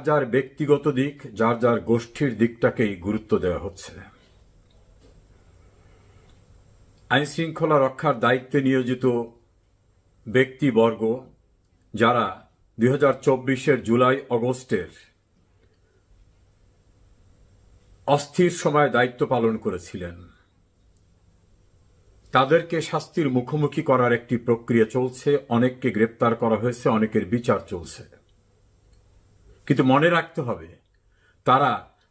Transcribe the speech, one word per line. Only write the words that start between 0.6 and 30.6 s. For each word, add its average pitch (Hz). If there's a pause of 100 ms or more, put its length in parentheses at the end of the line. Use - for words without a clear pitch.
দিক, 135 (180)
যার 113
যার 117
গোষ্ঠীর 117
দিকটাকেই 113
গুরুত্ব 104
দেওয়া 85
হচ্ছে। - (3250)
আইন 139
শৃঙ্খলা 156
রক্ষার 135
দায়িত্বে 127
নিয়োজিত 131 (1200)
ব্যক্তিবর্গ, 117 (920)
যারা 113 (520)
দুই 117
হাজার 139
চব্বিশের 131
জুলাই 123 (120)
অগস্টের 120 (3250)
অস্থির 170
সময়ে 147
দায়িত্ব 123
পালন 117
করেছিলেন, 87 (2250)
তাদেরকে 151
শাস্তির 156
মুখোমুখি 143
করার 123
একটি 120
প্রক্রিয়া 117
চলছে। 127 (200)
অনেককে 127
গ্রেপ্তার 113
করা 113
হয়েছে, 120
অনেকের 107
বিচার 110
চলছে। 85 (1600)
কিন্তু 139
মনে 139
রাখতে 165
হবে, 87 (760)